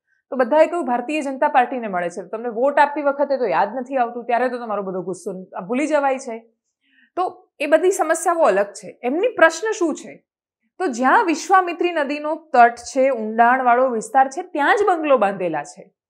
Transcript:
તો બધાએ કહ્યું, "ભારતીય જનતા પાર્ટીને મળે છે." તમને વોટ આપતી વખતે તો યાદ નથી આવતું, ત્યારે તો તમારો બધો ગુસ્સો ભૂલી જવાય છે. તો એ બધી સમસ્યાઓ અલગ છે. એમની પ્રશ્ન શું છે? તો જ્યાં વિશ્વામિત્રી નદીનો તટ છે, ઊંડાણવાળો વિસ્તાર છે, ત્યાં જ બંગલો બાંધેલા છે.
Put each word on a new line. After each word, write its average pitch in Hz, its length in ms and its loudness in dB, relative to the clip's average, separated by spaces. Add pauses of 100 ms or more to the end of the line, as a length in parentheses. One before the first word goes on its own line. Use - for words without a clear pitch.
(300)
તો 277 60 -6
બધાએ 262 300 4
કહ્યું, 339 180 -4
"ભારતીય 247 360 -4
જનતા 277 280 -2
પાર્ટીને 247 400 0
મળે 175 220 -4
છે." 185 120 -12
તમને 220 260 -10
વોટ 254 300 0
આપતી 294 240 2
વખતે 277 340 0
તો 247 100 -2
યાદ 185 300 0
નથી 262 200 -8
આવતું, 240 280 -4
ત્યારે 233 240 0
તો 247 100 -6
તમારો 220 240 -6
બધો 185 200 -6
ગુસ્સો 185 300 -8 (340)
ભૂલી 247 200 -2
જવાય 277 320 0
છે. 233 200 -12 (800)
તો - 320 -6 (120)
એ 285 60 -2
બધી 311 240 4
સમસ્યાઓ 339 500 0
અલગ 208 260 4
છે. - 360 -18
એમની 311 260 -2
પ્રશ્ન 339 440 0
શું 339 220 -4
છે? - 300 -18 (540)
તો 370 80 -4
જ્યાં 277 400 2
વિશ્વામિત્રી 349 640 0
નદીનો 294 420 -4
તટ 240 400 4
છે, 262 360 0
ઊંડાણવાળો 240 800 2
વિસ્તાર 247 400 2
છે, 320 140 -8
ત્યાં 320 340 0
જ 403 100 2
બંગલો 311 320 2
બાંધેલા 180 440 -2
છે. - 300 -18 (180)